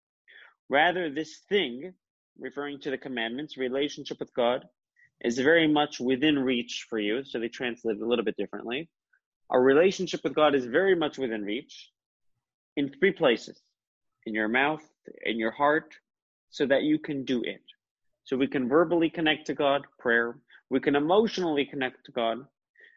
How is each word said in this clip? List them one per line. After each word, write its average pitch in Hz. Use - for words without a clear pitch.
Rather, 165
this 156
thing," 170
referring 143
to 147
the 131
commandments, 127
relationship 135
with -
God, 123
"is 120
very 156
much 147
within 131
reach 123
for 113
you." 107
So 135
they 117
translate 113
it 107
a 110
little 117
bit 104
differently. 113
Our 127
relationship 165
with 147
God 151
is 131
very 180
much 156
within 113
reach -
in 143
three 185
places. 139
In 113
your 107
mouth, 143
in 113
your 113
heart, 147
so -
that 131
you 151
can 143
do 123
it. -
So -
we 131
can 131
verbally 165
connect 156
to 147
God, 139
prayer. 117
We 135
can 143
emotionally 165
connect 131
to 143
God. 117